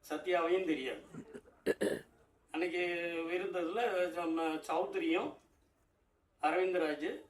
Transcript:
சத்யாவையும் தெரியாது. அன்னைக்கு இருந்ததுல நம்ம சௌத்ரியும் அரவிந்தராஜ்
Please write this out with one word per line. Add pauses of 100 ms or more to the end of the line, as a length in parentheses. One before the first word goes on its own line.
சத்யாவையும்
தெரியாது. (1500)
அன்னைக்கு (540)
இருந்ததுல (380)
நம்ம (240)
சௌத்ரியும் (1120)
அரவிந்தராஜ் (200)